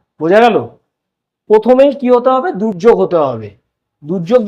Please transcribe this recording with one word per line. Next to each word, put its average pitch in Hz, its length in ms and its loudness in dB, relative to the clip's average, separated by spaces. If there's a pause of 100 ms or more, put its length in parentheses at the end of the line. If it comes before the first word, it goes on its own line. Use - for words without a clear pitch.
(200)
বোঝা 170 200 2
গেল? 233 160 2 (960)
প্রথমেই 254 440 2
কি 254 160 -6
হতে 247 200 2
হবে? 262 180 -2 (140)
দুর্যোগ 208 400 2
হতে 185 160 -2
হবে। 123 300 -4 (540)
দুর্যোগ 175 460 -2